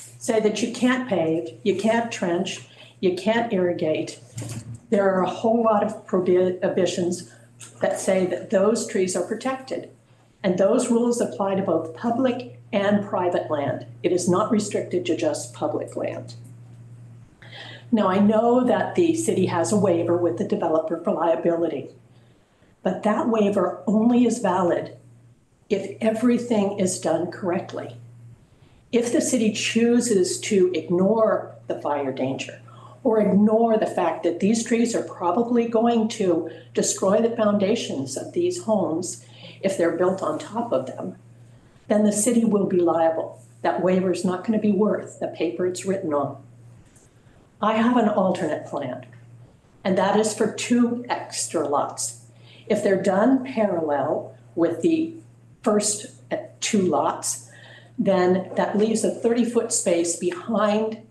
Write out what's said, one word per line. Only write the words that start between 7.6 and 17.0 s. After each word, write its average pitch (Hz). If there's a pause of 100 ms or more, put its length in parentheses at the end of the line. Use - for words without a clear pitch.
that -
say 185
that 175
those 214
trees 185
are 180
protected. - (540)
And 185
those 214
rules 233
apply 196
to 190
both 160
public - (140)
and 202
private 180
land. 143 (160)
It 175
is 175
not 190
restricted 196
to 160
just 151
public -
land. - (1600)